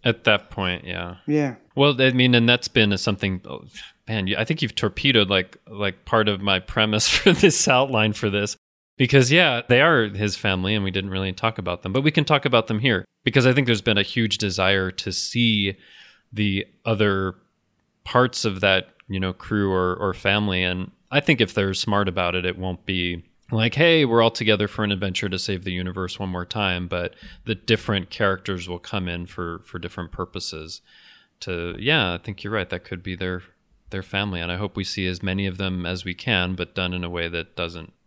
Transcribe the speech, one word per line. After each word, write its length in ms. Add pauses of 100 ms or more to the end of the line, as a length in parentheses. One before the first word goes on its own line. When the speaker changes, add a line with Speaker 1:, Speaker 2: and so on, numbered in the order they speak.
Speaker 1:
At 220
that 260
point, 340
yeah. 300 (100)
Speaker 2:
Yeah. 300 (200)
Speaker 1:
Well, 260
I 100
mean, 240
and 120
that's 200
been 240
a 60
something, 480
oh, 180 (440)
man, 200
you, 100
I 60
think 180
you've 140
torpedoed, 540
like, 280 (100)
like, 380
part 220
of 140
my 180
premise 500
<laughs> 80
for 140
this 360
outline 460
for 160
this. 260 (420)
Because, 340
yeah, 360
they 140
are 280
his 260
family, 400
and 80
we 80
didn't 180
really 240
talk 240
about 240
them. 120
But 100
we 80
can 140
talk 200
about 220
them 120
here, 260 (180)
because 240
I 60
think 120
there's 160
been 160
a 60
huge 340
desire 540
to 200
see 640 (560)
the 360 (180)
other 500 (680)
parts 420
of 160
that, 280 (180)
you 120
know, 140
crew 380
or, 240
or 180
family. 500
And 280 (180)
I 120
think 200
if 140
they're 180
smart 340
about 280
it, 100
it 140
won't 260
be 380 (280)
like, 240
"Hey, 300
we're 160
all 100
together 360
for 160
an 80
adventure 380
to 100
save 240
the 100
universe 460
one 100
more 160
time," 420
but 280 (300)
the 100
different 560
characters 580
will 100
come 280
in 180
for, 400
for 140
different 320
purposes. 680 (600)
To, 380
yeah, 340
I 60
think 240
you're 100
right. 160
That 160
could 180
be 120
their, 260 (480)
their 140
family. 360
And 120
I 60
hope 200
we 60
see 240
as 160
many 240
of 100
them 280
as 200
we 80
can, 420
but 200
done 180
in 100
a 60
way 180
that 300
doesn't 340 (160)